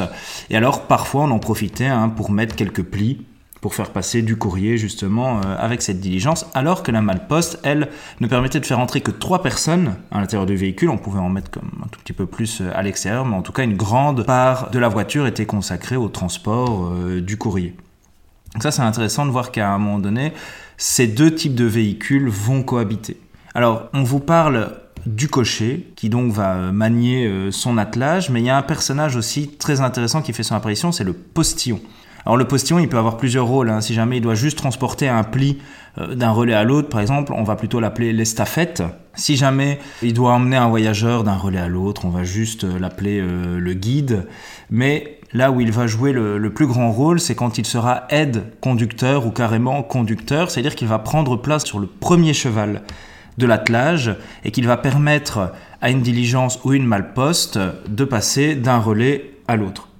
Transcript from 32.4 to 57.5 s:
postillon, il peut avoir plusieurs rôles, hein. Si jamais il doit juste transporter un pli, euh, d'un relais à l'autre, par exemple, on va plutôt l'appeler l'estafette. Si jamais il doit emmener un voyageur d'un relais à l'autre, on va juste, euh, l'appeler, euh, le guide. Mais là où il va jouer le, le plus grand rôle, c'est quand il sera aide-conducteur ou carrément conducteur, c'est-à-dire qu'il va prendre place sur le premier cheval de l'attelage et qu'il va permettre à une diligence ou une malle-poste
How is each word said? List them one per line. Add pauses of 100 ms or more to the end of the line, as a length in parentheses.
postillon,
il
peut
avoir
plusieurs
rôles,
hein.
Si
jamais
il
doit
juste
transporter
un
pli, (380)
euh,
d'un
relais
à
l'autre,
par
exemple,
on
va
plutôt
l'appeler
l'estafette. (320)
Si
jamais (240)
il
doit
emmener
un
voyageur
d'un
relais
à
l'autre,
on
va
juste,
euh,
l'appeler,
euh,
le
guide. (420)
Mais (100)
là
où
il
va
jouer
le,
le
plus
grand
rôle,
c'est
quand
il
sera
aide-conducteur
ou
carrément
conducteur,
c'est-à-dire
qu'il
va
prendre
place
sur
le
premier
cheval (560)
de
l'attelage (260)
et
qu'il
va
permettre (280)
à
une
diligence
ou
une
malle-poste (300)